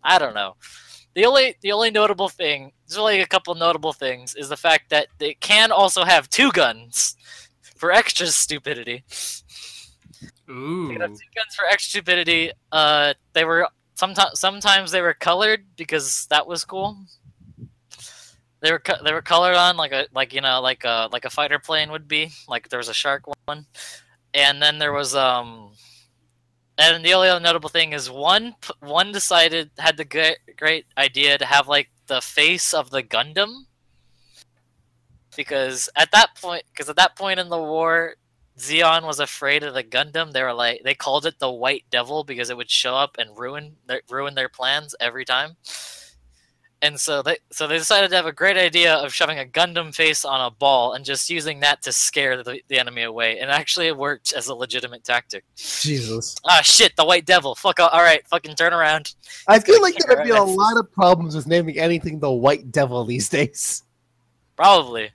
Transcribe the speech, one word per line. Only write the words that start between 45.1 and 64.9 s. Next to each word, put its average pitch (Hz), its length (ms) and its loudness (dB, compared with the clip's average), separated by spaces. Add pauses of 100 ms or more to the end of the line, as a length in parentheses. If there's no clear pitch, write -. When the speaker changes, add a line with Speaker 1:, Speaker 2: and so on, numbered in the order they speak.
Speaker 1:
time. 143 320 -4 (1300)
And 147 180 0
so 143 220 -4
they, 156 140 -2 (160)
so 156 140 -6
they 156 120 -2
decided 196 320 2
to 185 60 0
have 170 100 0
a 160 60 -6
great 190 240 0
idea 170 380 4
of 139 200 -4
shoving 156 260 -2
a 131 40 -8
Gundam 165 500 -4
face 156 300 0
on 135 160 -2
a 123 100 -2
ball 127 420 2
and 135 120 -12
just 135 260 -6
using 151 300 -6
that 143 220 0
to 131 100 -6
scare 131 500 0
the, 123 260 -10
the 135 100 0
enemy 120 240 -4
away. 113 380 -2
And 135 100 -6
actually 151 380 -2
it 156 80 -2
worked 139 360 -6
as 123 160 -6
a 135 60 -8
legitimate 120 500 -10
tactic. 120 400 -4 (120)
Speaker 3:
Jesus. 117 880 -6
Speaker 1:
Ah, 165 180 6
shit, - 340 4
the 160 80 4
White 170 220 2
Devil. 143 300 2
Fuck, - 240 0
all 170 80 6 (140)
right, 160 260 6
fucking 151 280 -4
turn 170 160 2
around. 156 420 0 (340)
Speaker 3:
I 220 120 8
feel 294 160 6
Speaker 1:
Gotta 415 80 8
Speaker 3:
like 349 120 2
Speaker 1:
kick - 100 -2
Speaker 3:
there - 120 6
would 294 60 -2
be 240 60 -2
a 226 60 4
Speaker 1:
our 208 80 6
asses. 190 120 -2
Speaker 3:
lot 214 220 4
of 220 140 -2
problems 175 440 4
with 139 120 -6
naming 160 300 0
anything 165 400 -2
the 143 120 0
White 127 420 2
Devil 123 320 0
these 120 240 -4
days. - 540 -4 (760)
Speaker 1:
Probably. 127 580 4